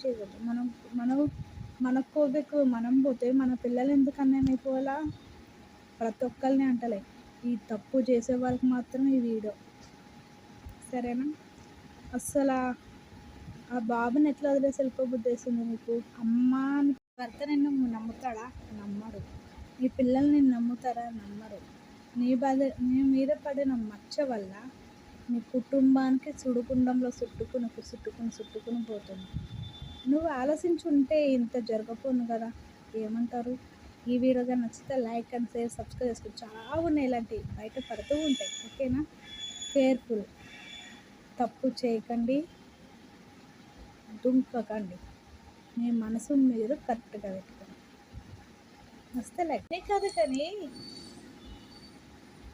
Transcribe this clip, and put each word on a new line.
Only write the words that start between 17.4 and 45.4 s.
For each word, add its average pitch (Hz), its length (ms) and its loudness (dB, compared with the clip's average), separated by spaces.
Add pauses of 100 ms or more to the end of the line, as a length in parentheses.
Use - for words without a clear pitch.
నిన్ను 294 240 2
నమ్ముతాడా? 233 840 -2 (200)
నమ్మడు. 208 460 -10 (640)
నీ 254 60 4
పిల్లలు 262 440 4
నిన్ను 269 240 6
నమ్ముతారా? 240 460 -2
నమ్మరు. 214 560 -12 (600)
నీ 247 160 4
బాధ, 269 280 4
నీ 262 400 2
మీద 269 260 6 (180)
పడిన 269 280 0
మచ్చ 214 500 -4
వల్ల 208 280 -4 (800)
నీ 233 100 0
కుటుంబానికి 262 1000 4
సుడిగుండంలో 254 680 2
చుట్టుకుని, - 580 -4
చుట్టుకుని, - 600 -8
చుట్టుకుని 220 560 -8
పోతుంది. 202 420 -10 (840)
నువ్వు 311 180 2
ఆలోచించుంటే 302 1000 2
ఇంత 247 300 2
జరగపోను 233 760 -2
కదా. 226 200 -4 (440)
ఏమంటారు? 233 600 -4 (500)
ఈ 247 100 2
వీడియో 247 260 4
కానీ 254 160 0
నచ్చితే 240 360 -6
like 233 400 -2
and 240 160 -4
share, 233 200 -4
సబ్స్క్రైబ్ - 380 -6
చేసుకోండి. - 340 -12
చాలా 226 380 -6
ఉన్నాయి 302 240 2
ఇలాంటివి 233 360 -2
బయట 214 300 -10 (180)
పడుతూ 214 240 -4
ఉంటాయి. 294 360 0 (160)
ఓకేనా? 262 380 -2 (720)
కేర్‌ఫుల్, 262 480 2 (1160)
తప్పు 247 460 -2
చేయకండి, 233 580 0 (1800)
దుంకకండి. 220 720 0 (840)